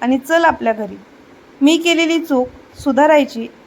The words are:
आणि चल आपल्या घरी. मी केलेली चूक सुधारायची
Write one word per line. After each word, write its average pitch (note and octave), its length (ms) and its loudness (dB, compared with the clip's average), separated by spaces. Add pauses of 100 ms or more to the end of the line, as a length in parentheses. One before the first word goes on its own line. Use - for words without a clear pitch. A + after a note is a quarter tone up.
आणि B3+ 160 0
चल E4 280 0
आपल्या A#3+ 280 0
घरी. G#3 220 -10 (680)
मी D4+ 160 4
केलेली E4 420 0
चूक C4+ 280 -2 (320)
सुधारायची C#4 680 2 (200)